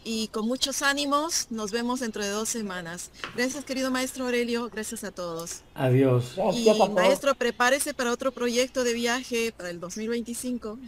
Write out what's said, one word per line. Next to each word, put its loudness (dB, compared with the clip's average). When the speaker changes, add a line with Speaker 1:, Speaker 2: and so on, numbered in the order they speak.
Speaker 1:
y -2
con -2
muchos -2
ánimos, 0
nos -4
vemos 0
dentro -4
de -2
dos -2
semanas. -6
Gracias, -2
querido -2
maestro -2
Aurelio, 0
gracias -8
a -8
todos. -8
Speaker 2:
Adiós. 4
Speaker 3:
Gracias 0
Speaker 1:
Y, 10
Speaker 3:
a 8
todos. 4
Speaker 1:
maestro, 4
prepárese 2
para 0
otro -2
proyecto 0
de 2
viaje 0
para -10
el -8
dos -8
mil -4
veinticinco. -4